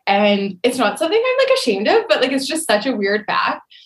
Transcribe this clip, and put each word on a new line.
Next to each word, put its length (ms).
And 580
it's 140
not 220
something 220
I'm, 160
like, 200
ashamed 300
of, 200
but, 140
like, 100
it's 160
just 200
such 180
a 100
weird 300
fact. 380